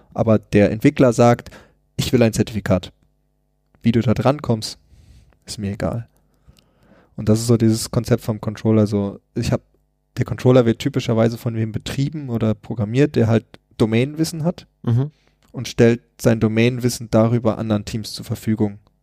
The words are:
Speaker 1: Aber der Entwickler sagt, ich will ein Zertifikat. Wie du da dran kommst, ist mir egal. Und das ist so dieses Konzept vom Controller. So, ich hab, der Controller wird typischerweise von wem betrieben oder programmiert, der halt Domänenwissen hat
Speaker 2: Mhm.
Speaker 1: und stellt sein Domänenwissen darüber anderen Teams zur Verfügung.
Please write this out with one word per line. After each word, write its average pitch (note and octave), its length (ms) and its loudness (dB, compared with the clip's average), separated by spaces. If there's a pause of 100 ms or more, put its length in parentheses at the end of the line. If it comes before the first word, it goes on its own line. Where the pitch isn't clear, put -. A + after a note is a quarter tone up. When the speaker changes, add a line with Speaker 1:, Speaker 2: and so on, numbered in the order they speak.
(140)
Speaker 1:
Aber A2 240 2
der G2+ 320 2
Entwickler B2+ 440 2
sagt, A#2+ 360 2 (460)
ich - 160 -4
will A#2+ 100 4
ein A2 120 2
Zertifikat. - 580 -2 (880)
Wie A#2 120 2
du A#2 80 2
da G#2+ 120 2
dran C3 300 0
kommst, - 360 -4 (680)
ist - 120 -14
mir G2+ 140 -4
egal. A2 340 -6 (1080)
Und G#2+ 140 -2
das A2 100 2
ist A#2 60 -6
so A#2+ 100 4
dieses A2 340 2
Konzept A#2 320 0
vom G#2+ 160 -6
Controller. G#2+ 480 2
So, G2+ 340 -2 (140)
ich A#2+ 180 -2
hab, B2 100 -2 (560)
der G#2 80 -2
Controller B2+ 400 4
wird A2+ 140 2
typischerweise A#2 580 0
von A2+ 180 -6
wem A2 160 -4
betrieben C#3+ 560 -6
oder A2+ 260 -2
programmiert, A#2 640 -2
der A#2 100 2
halt A2+ 200 0 (320)
Domänenwissen D3 680 -2
hat - 220 -6 (160)
Speaker 2:
Mhm. B2+ 300 -2 (380)
Speaker 1:
und A#2+ 160 -10
stellt A#2+ 360 2 (180)
sein A2+ 200 0
Domänenwissen A#2 680 0
darüber A2+ 460 2
anderen G#2+ 300 -4
Teams A2 260 -8
zur - 140 -14
Verfügung. G#2+ 540 -4 (220)